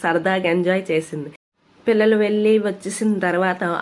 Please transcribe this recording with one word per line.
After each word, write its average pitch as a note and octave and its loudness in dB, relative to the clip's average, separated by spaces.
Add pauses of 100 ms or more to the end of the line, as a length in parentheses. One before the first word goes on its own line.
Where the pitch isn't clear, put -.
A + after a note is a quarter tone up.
సరదాగా F3 0
ఎంజాయ్ F3+ 0
చేసింది. D#3 -4 (580)
పిల్లలు A3 4
వెళ్ళి G#3+ 2
వచ్చేసిన G#3 -2
తర్వాత F#3 0 (180)